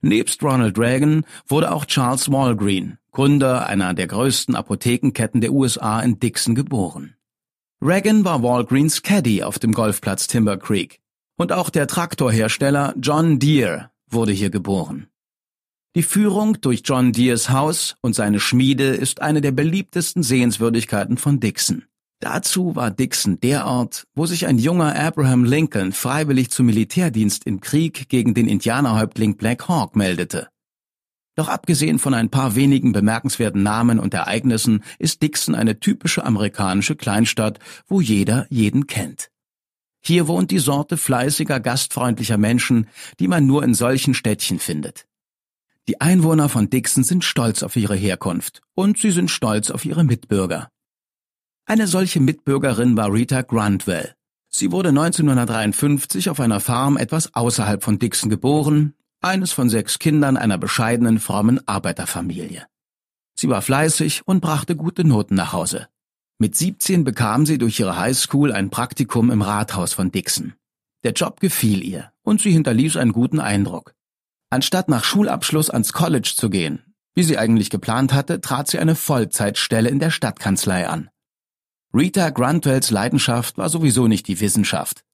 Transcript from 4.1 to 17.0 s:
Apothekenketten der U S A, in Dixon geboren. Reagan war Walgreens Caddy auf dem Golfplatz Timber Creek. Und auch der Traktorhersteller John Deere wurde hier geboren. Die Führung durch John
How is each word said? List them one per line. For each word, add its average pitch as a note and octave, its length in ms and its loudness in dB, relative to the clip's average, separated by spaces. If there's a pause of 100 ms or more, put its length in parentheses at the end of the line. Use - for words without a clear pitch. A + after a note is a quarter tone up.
Apothekenketten A#2+ 880 0
der A2+ 100 0
U C3+ 140 2
S A#2+ 140 -2
A, A2+ 220 -2
in A2 200 0
Dixon A#2 340 -2
geboren. A2 600 -4 (680)
Reagan G3+ 420 4
war E3 200 0
Walgreens B2 580 2
Caddy B2 420 2
auf - 160 -6
dem A2+ 140 0
Golfplatz G#2 540 -2
Timber G#2+ 320 0
Creek. - 420 -4 (380)
Und F3 140 -2
auch F3 180 -2
der D3 160 0
Traktorhersteller C#3 1120 0
John D3+ 380 2
Deere A#2 540 2 (180)
wurde A2+ 220 0
hier G2 180 0
geboren. E2+ 560 -4 (920)
Die E3 60 2
Führung G#3 580 0
durch B2 240 -2
John B2+ 300 2